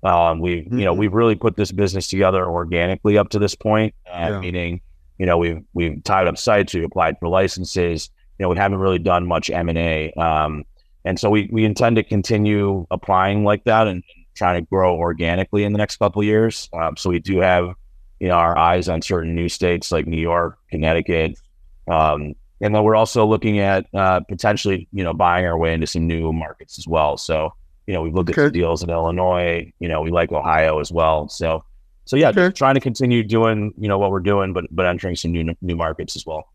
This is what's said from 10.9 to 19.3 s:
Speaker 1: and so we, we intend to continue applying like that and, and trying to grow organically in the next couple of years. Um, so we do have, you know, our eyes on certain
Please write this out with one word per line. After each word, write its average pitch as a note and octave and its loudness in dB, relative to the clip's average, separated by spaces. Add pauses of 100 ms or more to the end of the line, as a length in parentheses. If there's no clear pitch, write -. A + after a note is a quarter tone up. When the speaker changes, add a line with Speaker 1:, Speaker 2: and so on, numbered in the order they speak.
Speaker 1:
and F#2 -2
so G#2+ 0
we, G#2 2
we A2+ 0
intend A2+ 2
to A2 2
continue G2+ 0
applying G2 0
like G#2 2
that A2 4
and, F2+ -4 (120)
and - -20 (100)
trying F2+ 0
to D#2+ -10
grow F#2 2
organically F2 -2
in G2+ 0
the G#2 -2
next G#2 -2
couple G#2 0
of G#2 0
years. G#2+ 0
Um, E2 -4
so - -4
we F2 0
do F#2+ -2
have, F2+ 2 (460)
you F#2 -4
know, F2+ 2
our E2+ 4
eyes E2+ 2
on E2 -2
certain E2 -2